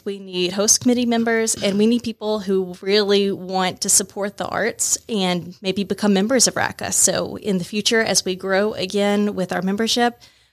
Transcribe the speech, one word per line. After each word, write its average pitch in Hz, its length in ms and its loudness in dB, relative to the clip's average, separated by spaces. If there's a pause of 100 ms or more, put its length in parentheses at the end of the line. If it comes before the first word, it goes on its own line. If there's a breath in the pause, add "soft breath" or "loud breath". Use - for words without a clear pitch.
We 196 120 -8
need 185 360 -2
host 208 260 2
committee 247 240 2
members, 226 580 0
and 196 140 2
we 214 100 6
need 233 160 2
people 214 380 -4
who 185 400 -2
really 202 520 2
want 185 500 -4
to 202 80 0
support 202 480 -2
the - 100 -6
arts - 480 -2 (140)
and 180 500 0
maybe 196 240 -2
become 208 300 2
members 220 340 2
of - 80 -4
raca. - 340 -4
So - 460 0
in 190 220 -2
the 175 60 -4
future, 214 360 0
as 220 240 0
we 185 100 -4
grow 190 380 -2
again 202 600 0
with 185 180 -4
our 180 80 -2
membership, 226 640 0 (300 soft breath)